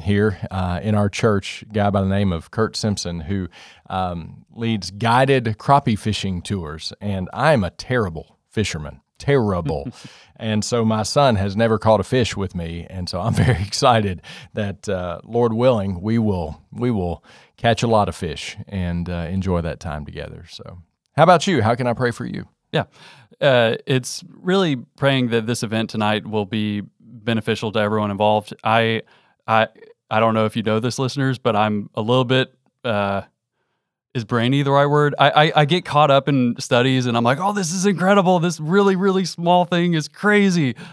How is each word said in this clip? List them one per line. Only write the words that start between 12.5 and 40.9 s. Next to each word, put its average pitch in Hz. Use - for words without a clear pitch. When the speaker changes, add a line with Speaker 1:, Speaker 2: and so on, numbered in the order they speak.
Speaker 1:
me, 85
and 90
so 90
I'm 104
<laughs> -
very 92
excited 101
that, 101
uh, 90
Lord 117
willing, 110
we 110
will, 90
we 120
will 90
catch 117
a 123
lot 107
of 92
fish -
and, 87
uh, 85
enjoy 92
that 80
time 76
together. 78
So -
how 143
about 175
you? 165
How 113
can 123
I 120
pray 120
for 120
you? 101
Speaker 2:
Yeah. 135
Uh, 123
it's 131
really 180
praying 135
that 113
this 117
event 110
tonight 107
will 107
be 104
beneficial 113
to 110
everyone 107
involved. 104
I, 113
I, 110
I 110
don't 113
know 110
if 107
you 120
know 110
this, 117
listeners, 131
but 113
I'm 104
a 117
little 123
bit, 127
uh, 101
is 113
brainy 123
the 139
right 143
word? 147
I, 139
I, 151
I 151
get 170
caught 147
up 139
in 127
studies 131
and 120
I'm 117
like, 123
"Oh, 190
this 190
is 185
incredible. 185
This 165
really, 190
really 190
small 175
thing 175
is 151
crazy." 190